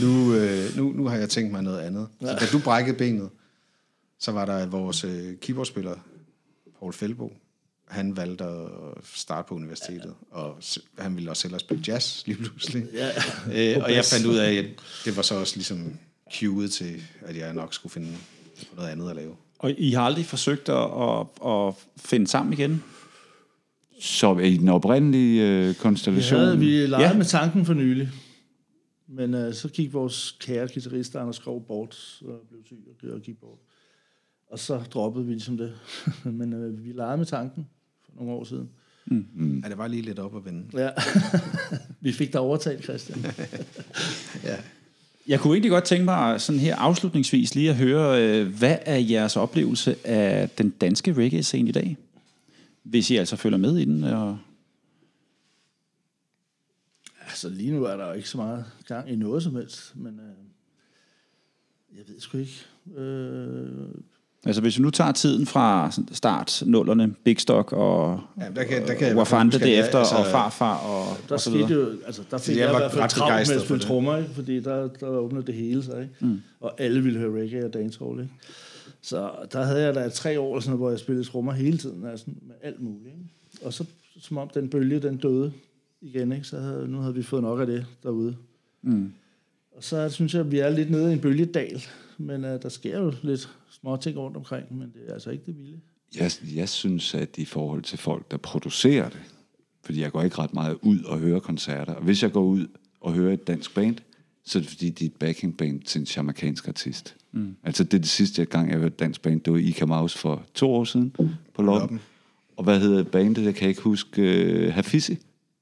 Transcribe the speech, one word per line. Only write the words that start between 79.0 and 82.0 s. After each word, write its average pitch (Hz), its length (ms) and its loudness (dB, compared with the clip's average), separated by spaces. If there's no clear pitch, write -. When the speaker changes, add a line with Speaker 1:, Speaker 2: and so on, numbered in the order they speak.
Speaker 2:
Så - 300 -6
der 127 120 -4
havde 139 200 2
jeg 143 120 2
da 123 140 -2
tre 151 300 -4
år, 135 200 -2
sådan, 127 180 -2
hvor 123 120 0
jeg 117 100 -2
spillede 123 280 -2
trommer 127 260 -4
hele 143 240 2
tiden, 107 280 -8